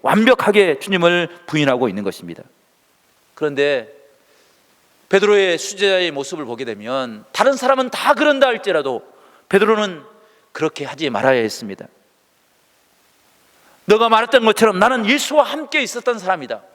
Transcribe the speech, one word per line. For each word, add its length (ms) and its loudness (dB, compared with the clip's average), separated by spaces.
완벽하게 760 2
주님을 500 0
부인하고 420 0
있는 140 -6
것입니다. 420 -10
그런데 580 -2
베드로의 500 2
수제자의 540 0
모습을 320 -8
보게 200 -10
되면 680 -8
다른 220 2
사람은 360 0
다 240 0
그런다 320 2
할지라도 560 -2
베드로는 540 0
그렇게 320 -6
하지 260 -6
말아야 300 2
했습니다. 460 -8
"너가 240 4
말했던 360 2
것처럼 340 4
나는 280 2
예수와 360 2
함께 400 -2
있었던 360 -4
사람이다. 440 -6